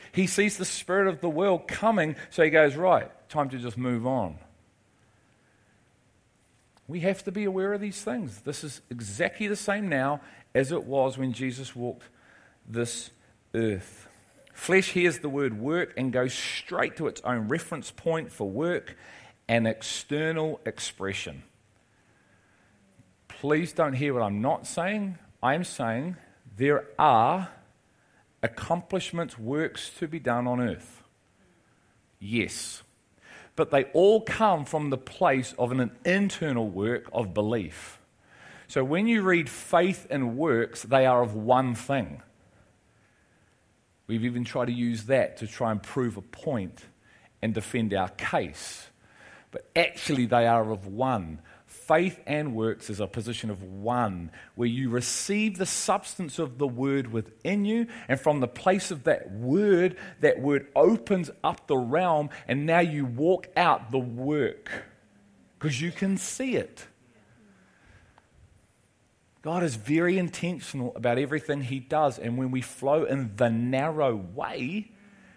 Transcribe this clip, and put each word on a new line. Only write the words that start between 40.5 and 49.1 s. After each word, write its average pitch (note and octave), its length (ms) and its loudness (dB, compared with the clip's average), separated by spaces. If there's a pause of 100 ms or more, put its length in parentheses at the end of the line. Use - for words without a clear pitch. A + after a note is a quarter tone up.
they C3 240 6
are B2 160 6
of A2 120 -2
one B2 400 2
thing. A2+ 480 -4 (1900)
We've A2+ 160 -2
even B2 200 -2
tried B2 220 -2
to A#2+ 60 0
use A#2 320 -2
that B2 320 2
to A2 100 -8
try A#2 240 -2
and G#2 120 -2
prove B2 340 -4
a F#2+ 60 -12
point - 640 -6 (540)
and A2 140 -2
defend A2 400 -2
our F#2+ 140 0
case. - 800 -6 (640)